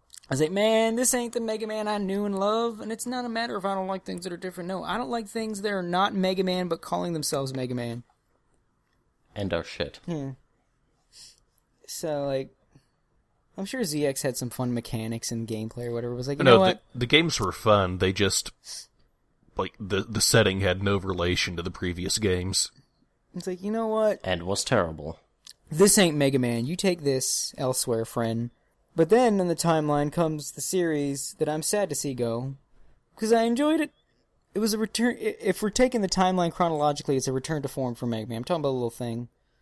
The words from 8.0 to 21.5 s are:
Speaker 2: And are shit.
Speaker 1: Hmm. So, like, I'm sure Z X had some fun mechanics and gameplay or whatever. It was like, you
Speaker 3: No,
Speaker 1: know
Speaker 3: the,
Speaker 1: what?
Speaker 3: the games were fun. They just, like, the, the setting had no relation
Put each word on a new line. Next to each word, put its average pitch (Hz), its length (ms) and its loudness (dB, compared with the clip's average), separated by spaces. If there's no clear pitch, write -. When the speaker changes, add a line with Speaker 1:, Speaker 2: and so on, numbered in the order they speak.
Speaker 2:
And 101 160 -2
are 85 100 -2
shit. - 440 -8
Speaker 1:
Hmm. 147 240 -6
So, 147 400 -4
like, 135 280 -4
I'm 196 80 -6
sure 254 180 -2
Z 147 220 0
X 135 160 0
had 127 140 -2
some 127 140 -4
fun 123 220 -2
mechanics 117 580 -4
and 113 160 -4
gameplay 110 400 -6
or 120 60 -6
whatever. 120 220 -4
It - 20 -6
was 123 120 -6
like, 143 100 -4
you 143 60 2
Speaker 3:
No, 131 80 10
Speaker 1:
know 117 40 12
Speaker 3:
the, 185 140 8
Speaker 1:
what? 185 120 -2
Speaker 3:
the 123 120 -2
games 156 320 4
were 92 140 -2
fun. 98 460 4
They 95 140 2
just, - 380 0
like, 95 220 -4
the, 98 300 -2
the 110 140 -2
setting 98 380 6
had 92 220 2
no 101 140 4
relation 90 600 0